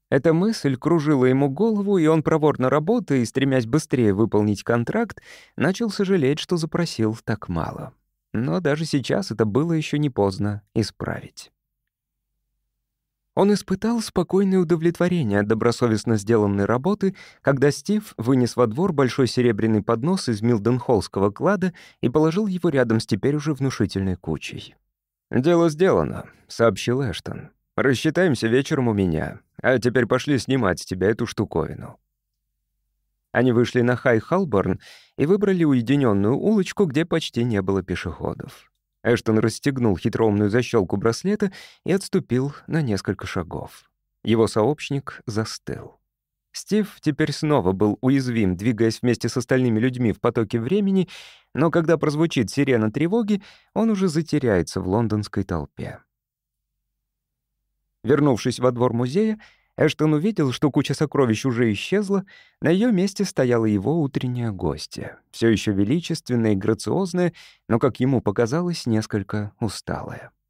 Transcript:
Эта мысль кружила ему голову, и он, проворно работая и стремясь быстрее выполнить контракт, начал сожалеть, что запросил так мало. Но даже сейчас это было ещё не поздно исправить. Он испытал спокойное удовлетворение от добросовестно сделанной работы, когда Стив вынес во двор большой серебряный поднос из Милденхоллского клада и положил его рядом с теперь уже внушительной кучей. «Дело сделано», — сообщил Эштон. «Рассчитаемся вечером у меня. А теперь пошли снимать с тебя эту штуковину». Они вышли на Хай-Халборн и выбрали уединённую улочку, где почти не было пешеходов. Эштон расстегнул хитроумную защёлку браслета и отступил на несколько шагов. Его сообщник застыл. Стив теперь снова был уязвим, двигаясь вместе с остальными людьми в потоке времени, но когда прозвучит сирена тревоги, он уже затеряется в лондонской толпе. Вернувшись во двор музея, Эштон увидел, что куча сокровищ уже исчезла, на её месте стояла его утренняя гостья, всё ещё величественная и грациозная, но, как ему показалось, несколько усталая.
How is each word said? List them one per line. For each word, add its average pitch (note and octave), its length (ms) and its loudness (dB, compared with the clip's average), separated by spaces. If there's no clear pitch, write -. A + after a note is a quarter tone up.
Эта D3 240 2
мысль E3+ 420 0
кружила D3+ 480 2
ему C3+ 240 4
голову, G3+ 480 0
и D#3+ 100 2
он, D#3+ 160 4
проворно D3 460 2
работая D3+ 520 0
и A#2+ 40 0
стремясь C3 420 0
быстрее B2 460 2
выполнить G#2 500 0
контракт, A#2+ 600 -2
начал G3 340 -2
сожалеть, F3 480 0
что - 200 -4
запросил D#3 680 -2
так - 240 -6
мало. - 460 -6
Но D3 260 -2
даже D3+ 240 0
сейчас D3+ 460 -2
это A2 160 0
было C#3 260 0
ещё D3+ 240 -2
не D3 140 0
поздно G2+ 520 -2
исправить. - 760 -6
Он G3+ 160 4
испытал A3 460 -2
спокойное F#3+ 580 0
удовлетворение E3+ 800 2
от G#2 80 2
добросовестно A2+ 680 2
сделанной G2+ 480 2
работы, E3+ 500 0
когда C#3 300 2
Стив G#3 460 -4
вынес B2 400 2
во B2 100 4
двор D#3+ 260 -2
большой C3+ 360 2
серебряный A2 520 2
поднос B2 480 0
из G#2+ 140 -2
Милденхоллского A2+ 880 2
клада F3 420 -2
и - 80 -2
положил D#3+ 400 0
его F3+ 200 -2
рядом B2 300 2
с - 80 -4
теперь D3 300 0
уже D3+ 180 -4
внушительной G2 600 -2
кучей. - 580 -10
«Дело E3+ 400 2
сделано», — D3 560 0
сообщил A#2 520 0
Эштон. - 500 -8
«Рассчитаемся C#3 720 0
вечером C3 400 0
у A2 40 0
меня. E2 460 -2
А B2+ 160 2
теперь B2 280 2
пошли C3 340 0
снимать A#2 400 0
с - 40 -14
тебя F#2 240 0
эту A2 160 0
штуковину». - 760 -6
Они B2+ 220 2
вышли A#2+ 300 2
на A#2+ 120 2
Хай-Халборн A2+ 840 0
и C3+ 100 0
выбрали G3 360 2
уединённую B2 720 2
улочку, G3 520 0
где D3+ 180 0
почти D#3+ 400 -2
не G#2+ 180 0
было F#2+ 220 -2
пешеходов. - 840 -8
Эштон A2+ 360 2
расстегнул A2+ 580 0
хитроумную G#2 540 0
защёлку A2+ 460 0
браслета F#3+ 560 -2
и - 80 -2
отступил C#3+ 600 -2
на D#3+ 160 -2
несколько G#2 440 -4
шагов. - 640 -10
Его A2+ 220 2
сообщник C3+ 800 -4
застыл. - 720 -10
Стив - 480 -4
теперь D#3 320 -2
снова C3+ 400 0
был G#2 280 0
уязвим, B2 560 0
двигаясь A2+ 440 0
вместе A#2+ 280 0
с - 80 -6
остальными B2+ 420 0
людьми B2 340 0
в - 80 -6
потоке A#2 380 0
времени, F#3+ 500 0
но D3+ 160 2
когда E3 260 2
прозвучит D3+ 540 0
сирена B2 400 2
тревоги, G3 520 -2
он A3 160 0
уже G3 180 0
затеряется C3 720 0
в F2+ 80 -4
лондонской G#2+ 560 0
толпе. - 560 -8
Вернувшись C3+ 560 2
во B2+ 140 2
двор A#2+ 200 2
музея, E3+ 480 0
Эштон D#3 360 2
увидел, D#3 360 0
что C3+ 220 0
куча D3 200 0
сокровищ C3+ 520 0
уже A#2+ 280 2
исчезла, G3 520 -2
на - 80 0
её G3 220 2
месте G3 340 0
стояла A#2+ 400 0
его A2 380 0
утренняя B2 480 -4
гостья, - 720 -6
всё - 180 0
ещё G#2+ 240 2
величественная A#2 840 0
и - 20 2
грациозная, E3 760 -2
но, A2+ 100 2
как B2+ 220 0
ему B2+ 200 2
показалось, B2 640 -2
несколько G#2+ 760 -4
усталая. - 720 -8